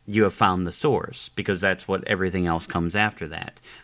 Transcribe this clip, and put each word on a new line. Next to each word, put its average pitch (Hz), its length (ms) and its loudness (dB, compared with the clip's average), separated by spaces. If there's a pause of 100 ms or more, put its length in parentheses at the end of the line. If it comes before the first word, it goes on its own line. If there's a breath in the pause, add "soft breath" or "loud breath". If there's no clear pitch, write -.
you 107 160 4
have 98 120 4
found 92 320 4
the 82 60 -4
source, - 560 -2
because 98 320 -2
that's 95 280 0
what 95 180 0
everything 92 400 0
else 82 200 0
comes 85 280 -2
after 104 340 -2
that. - 320 -12 (240 loud breath)